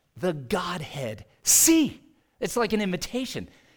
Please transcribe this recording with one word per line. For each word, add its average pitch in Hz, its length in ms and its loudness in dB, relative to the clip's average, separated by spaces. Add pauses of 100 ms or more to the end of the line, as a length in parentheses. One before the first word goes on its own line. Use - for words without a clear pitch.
(160)
the 175 160 -2
Godhead 135 920 -6 (160)
see." - 580 4 (380)
It's - 180 -4
like 233 160 2
an 214 80 2
invitation. 190 680 -4 (260)